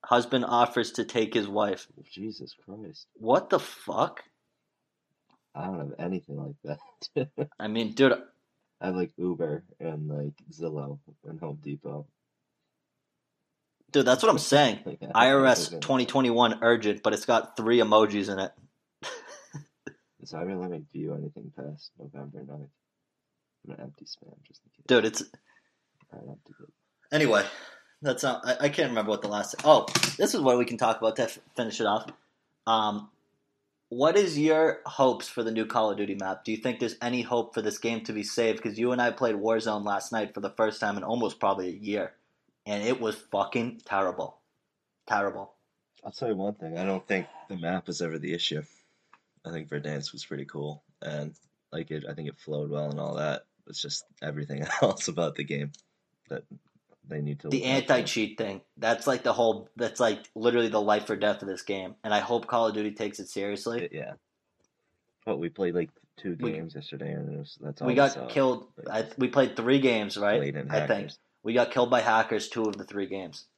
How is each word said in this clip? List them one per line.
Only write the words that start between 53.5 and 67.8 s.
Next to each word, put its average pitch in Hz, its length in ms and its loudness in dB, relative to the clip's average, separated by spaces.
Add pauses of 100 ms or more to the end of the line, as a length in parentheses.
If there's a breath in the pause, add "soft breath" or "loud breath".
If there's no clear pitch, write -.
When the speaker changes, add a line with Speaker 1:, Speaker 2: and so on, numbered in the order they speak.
Speaker 2:
It's - 140 -12
just - 240 -8 (160)
everything 73 420 -6 (120)
<laughs> - 80 0
else - 260 0
about 80 280 -4
the 73 80 -6
game 73 280 -6 (560)
that - 160 -10 (640)
they 101 140 -8
need - 160 -6
to 156 100 -12
Speaker 1:
The 131 100 -2
Speaker 2:
look 120 80 -4
out 131 200 0
for. 151 60 2
Speaker 1:
anti-cheat 110 440 0
thing. 98 260 -6 (160)
That's, 117 280 0
like, 131 160 0
the 120 100 0
whole, 110 440 2
that's, 117 240 -4
like, 110 340 0
literally 117 320 4
the 110 140 2
life 104 280 2
or 110 60 0
death 101 260 0
of 98 60 -10
this 95 160 -8
game. 95 400 -8
And 107 100 -2
I 104 60 4
hope 117 300 -2
Call 117 180 4
of 104 80 0
Duty 107 160 -2
takes 104 300 -6
it 92 80 -12
seriously. 104 560 -4
Speaker 2:
It, - 80 -8
yeah. 67 220 -10 (1080)
But 104 120 -2
we 82 120 -4
played, 87 280 -2
like, 87 140 -2 (260)
two 90 240 -6
Speaker 1:
We, 80 100 -2
Speaker 2:
games 80 240 -8
yesterday, 76 380 -10
and 73 200 -8
it 73 60 -8
was, - 220 -14
that's - 200 -10